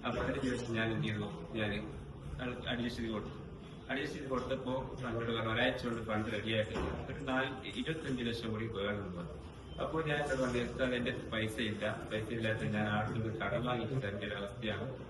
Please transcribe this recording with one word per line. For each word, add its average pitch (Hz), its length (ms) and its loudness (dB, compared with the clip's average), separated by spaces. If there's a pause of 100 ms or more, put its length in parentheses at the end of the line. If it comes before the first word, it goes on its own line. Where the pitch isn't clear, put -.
ആ 120 40 2
പതിനഞ്ച് 127 400 0
ലക്ഷം 120 240 0
ഞാൻ 113 180 2
എന്ത് 107 140 2
ചെയ്തു, 104 180 0 (280)
ഞാൻ 107 400 0 (760)
അഡ്ജസ്റ്റ് 120 320 0
ചെയ്ത് 113 120 0
കൊടുത്തു. - 320 -4 (460)
അഡ്ജസ്റ്റ് 147 280 -2
ചെയ്ത് 135 120 -4
കൊടുത്തപ്പോ 127 720 0
നമ്മളോട് 117 320 0
പറഞ്ഞു, 113 220 2
"ഒരാഴ്ച 123 300 4
കൊണ്ട് 113 180 0
ഫണ്ട് 107 300 0
റെഡിയായിട്ടില്ല, 104 760 2
ഒരു - 160 -4
നാല്, 131 540 0
ഇരുപത്തഞ്ച് 131 460 0
ലക്ഷം 113 260 0
കൂടി 110 160 0
വേണമെന്ന്" 98 500 0
പറഞ്ഞു. - 680 -6
അപ്പൊ 156 200 2
ഞാൻ 147 160 2
എന്താ 131 280 4
പറഞ്ഞു, 120 140 4
"എന്താണ് 123 340 2
എന്റെ 120 160 2
അടുത്ത് - 200 -4
പൈസ 110 280 0
ഇല്ല, 104 540 0
പൈസ 110 180 0
ഇല്ലാത്ത 110 280 2
ഞാൻ 104 300 2
ആളുകൾ 107 500 2
കടം 101 260 2
വാങ്ങിയിട്ട് 120 420 2
തരേണ്ട 101 180 -2
ഒരു 104 100 -2
അവസ്ഥയാണ്." 101 640 -2 (140)